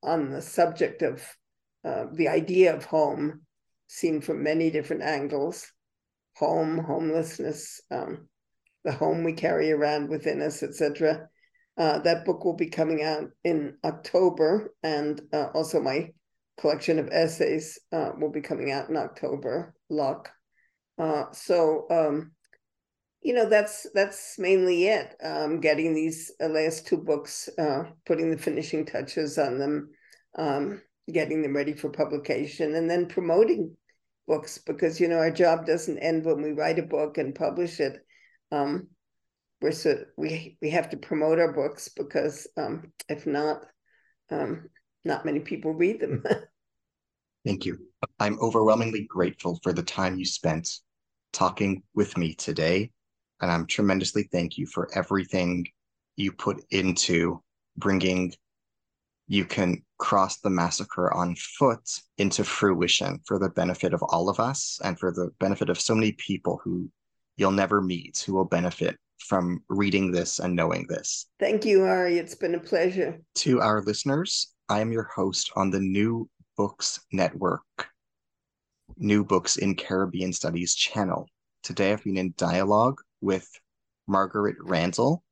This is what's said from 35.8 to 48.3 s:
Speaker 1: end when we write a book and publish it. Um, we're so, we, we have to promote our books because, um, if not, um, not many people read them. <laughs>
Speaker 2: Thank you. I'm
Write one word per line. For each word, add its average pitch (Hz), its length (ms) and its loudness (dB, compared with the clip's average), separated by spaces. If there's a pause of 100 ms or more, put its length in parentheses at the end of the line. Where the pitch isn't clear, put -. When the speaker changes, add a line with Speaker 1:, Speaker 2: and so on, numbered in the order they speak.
Speaker 1:
end 160 260 0
when 156 160 2
we 151 100 -2
write 160 280 0
a 156 40 -2
book 151 340 -2
and 139 180 -2
publish 170 440 -2
it. 139 200 -2 (520)
Um, 147 360 -2 (760)
we're 147 100 2
so, 147 320 0 (140)
we, 160 440 -8
we 151 100 -2
have 165 180 0
to 156 80 -8
promote 160 420 0
our 160 140 4
books 147 360 -4
because, - 580 -4 (100)
um, 160 340 -6 (160)
if 151 180 -8
not, 151 400 0 (640)
um, 147 380 -6 (380)
not 160 200 -2
many 151 140 0
people 156 340 -6
read 185 260 2
them. - 240 -4 (600)
<laughs> - 600 -20
Speaker 2:
Thank 95 200 -2
you. 90 140 -4 (400)
I'm 104 200 0